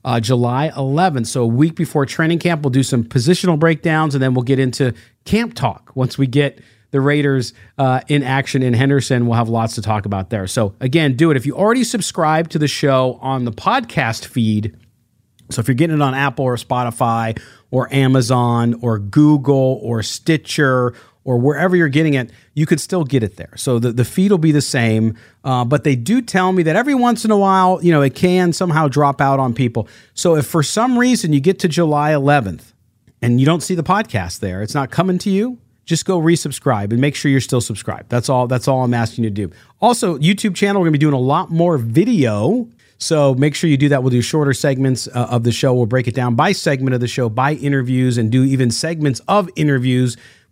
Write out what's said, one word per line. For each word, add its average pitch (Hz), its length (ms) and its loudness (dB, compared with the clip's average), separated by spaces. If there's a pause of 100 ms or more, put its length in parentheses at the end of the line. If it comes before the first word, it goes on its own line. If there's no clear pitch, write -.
uh, 120 160 -2
July 123 560 -2
eleventh. 139 520 -2
So 131 160 -4
a 117 40 2
week 143 280 2
before 147 300 -2
training 165 340 0
camp, 160 240 -2
we'll 139 80 0
do 131 120 2
some 120 220 -2
positional 160 520 0
breakdowns, 156 560 0
and 139 80 0
then 131 120 2
we'll 123 100 0
get 131 160 0
into 127 340 0 (300)
camp 226 300 -2
talk - 420 -6
once 127 220 -2
we 135 100 2
get 139 320 0 (320)
the 139 80 0
Raiders, 139 540 0 (240)
uh, 131 320 2
in 147 140 2
action 135 380 -2
in 127 120 2
Henderson. 131 520 2
We'll 117 120 2
have 117 120 0
lots 113 260 -2
to 110 60 -8
talk 107 240 -2
about 98 240 -4
there. 98 160 -4
So 101 360 -2
again, 135 340 0
do 160 160 4
it. 139 60 2
If 117 80 -4
you 147 100 -6
already 226 300 2
subscribe 160 640 -2
to 165 100 -2
the 151 80 0
show 131 540 0
on 131 240 -4
the 117 80 -4
podcast 185 720 -2
feed, 107 500 -2 (760)
so - 120 -6
if 110 80 -4
you're 127 60 4
getting 160 200 0
it 147 60 2
on 135 120 0
Apple 139 300 -2
or 123 140 0
Spotify 117 800 -2 (320)
or 127 220 -2
Amazon 123 880 2
or 113 180 -2
Google 135 800 2
or 113 220 -4
Stitcher 131 920 -2 (300)
or 127 140 0
wherever 147 380 0
you're 170 140 4
getting 151 240 0
it, 127 180 -2 (220)
you 151 120 0
could 156 140 0
still 180 240 -4
get 131 180 0
it 101 140 -4
there. - 220 -18
So 123 220 -2
the, 120 120 0
the 120 140 0
feed 190 260 0
will 196 60 2
be 156 160 2
the 147 80 2
same, 113 560 0 (260)
uh, 127 220 0
but 135 180 0
they 143 100 2
do 131 280 0
tell 185 320 0
me 180 100 2
that 156 140 2
every 269 180 0
once 240 300 0
in 220 60 2
a 208 60 4
while, 190 460 2
you 175 80 4
know, 151 100 4
it 135 140 0
can 180 380 2
somehow 160 340 0
drop 139 320 0
out 139 180 2
on 127 160 0
people. 113 360 -2 (240)
So 170 240 2
if 143 80 0
for 160 180 0
some 240 340 0
reason 240 360 2
you 139 80 2
get 185 180 0
to 190 80 0
July 151 460 0
eleventh 139 600 0 (480)
and 120 200 2
you 135 40 4
don't 160 160 2
see 180 140 -4
the 165 80 -2
podcast 175 560 -4
there, 95 220 -6
it's 104 120 -8
not 139 160 -4
coming 180 300 0
to 208 100 -4
you, 226 280 -2 (260)
just - 220 -4
go 185 120 0
resubscribe 139 760 0
and 117 100 0
make 143 120 0
sure - 160 -2
you're 135 120 4
still 123 180 -2
subscribed. - 500 -8
That's 120 200 -2
all, 127 180 0
that's 127 220 -2
all 131 160 0
I'm 123 80 0
asking 117 320 -2
you 110 40 -2
to 101 180 -6
do. - 40 -10 (300)
Also, 208 360 2
YouTube 185 380 0
channel, 202 260 0
we're 170 60 2
gonna 156 60 2
be 147 40 2
doing 147 160 2
a 131 60 0
lot 143 320 0
more 165 260 2
video. 139 920 0 (300)
So 143 360 2
make 143 180 2
sure - 160 0
you 139 80 4
do 143 120 2
that. 139 120 2
We'll 127 100 0
do 123 100 2
shorter 143 320 0
segments, 135 560 -2
uh, 120 200 -4
of 120 140 0
the 120 80 2
show. 127 220 0
We'll 123 140 0
break 127 200 0
it 117 80 -4
down 123 200 0
by 170 180 2
segment 135 400 -2
of 123 80 -2
the 123 60 -2
show, 120 200 -2
by 127 280 -2
interviews, 127 600 0
and 110 140 0
do 131 140 2
even 131 260 0
segments 151 560 -4
of 190 300 0
interviews 127 580 0 (360)